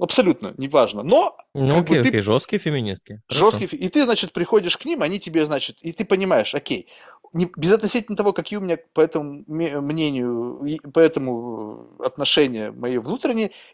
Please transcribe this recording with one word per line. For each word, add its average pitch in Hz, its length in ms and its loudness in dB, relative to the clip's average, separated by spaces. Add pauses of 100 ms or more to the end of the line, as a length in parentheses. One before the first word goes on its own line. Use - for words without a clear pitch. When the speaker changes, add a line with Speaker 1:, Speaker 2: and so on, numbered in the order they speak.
Speaker 1:
Абсолютно 175 580 2
неважно. 131 460 2
Но 240 320 2 (180)
Speaker 2:
Ну, 139 220 2
Speaker 1:
как 175 100 2
бы 160 100 4
Speaker 2:
окей, - 20 6
Speaker 1:
ты 123 140 4
Speaker 2:
окей, 107 100 2
жёсткие 113 360 0
феминистки. 110 720 -6
Хорошо. 202 340 2
Speaker 1:
жёсткие 190 60 -4
фе-, 311 100 -10
и 185 100 -2
ты, 285 160 2
значит, 196 280 0
приходишь 175 440 0
к - 80 -12
ним, 285 180 -4
они 180 180 -2
тебе, 160 260 0
значит, 147 360 -4
и 165 100 -8
ты 202 120 -6
понимаешь, 185 500 2
окей, 127 340 -6 (440)
не, 175 140 0 (100)
безотносительно 214 600 0
того, 202 180 2
какие 208 240 -6
у 196 40 -8
меня 170 160 -2 (160)
по 160 60 4
этому 147 460 0
ме-, 151 340 -4
мнению, 131 840 -2
и 156 140 -6
по 151 200 -4
этому, 120 1000 0
э, - 60 -4
отношения 127 640 0
мои 123 260 -4
внутренние, 220 540 -2 (220)